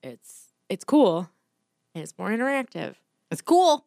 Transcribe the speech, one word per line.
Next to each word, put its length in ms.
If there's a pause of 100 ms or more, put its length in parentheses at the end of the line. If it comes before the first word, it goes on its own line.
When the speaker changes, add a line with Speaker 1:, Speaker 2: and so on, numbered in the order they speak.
Speaker 1:
it's, 400 (240)
it's 160
cool. 440 (640)
And 120
it's 120
more 140
interactive. 640 (380)
Speaker 2:
It's 100
cool. 440